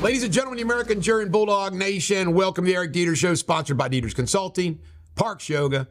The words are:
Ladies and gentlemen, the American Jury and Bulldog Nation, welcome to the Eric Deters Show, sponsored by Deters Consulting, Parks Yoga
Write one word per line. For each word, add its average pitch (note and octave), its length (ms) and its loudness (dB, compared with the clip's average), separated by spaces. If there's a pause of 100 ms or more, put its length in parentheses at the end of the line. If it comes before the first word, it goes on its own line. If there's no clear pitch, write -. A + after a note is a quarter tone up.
Ladies A#3+ 200 2
and G3+ 100 -2
gentlemen, B3+ 240 -2
the A#3 60 -6
American A#3 360 0
Jury A3 240 2
and G3 80 -4
Bulldog G3+ 420 2
Nation, F#3+ 600 0
welcome F#3 320 2
to F#3 60 4
the F3+ 40 2
Eric F3 160 -2
Deters E3+ 280 0
Show, E3+ 160 4
sponsored D#3 420 -2
by C3+ 100 0
Deters B2 260 -2
Consulting, F3 680 -2 (340)
Parks - 320 -4
Yoga C#3 440 0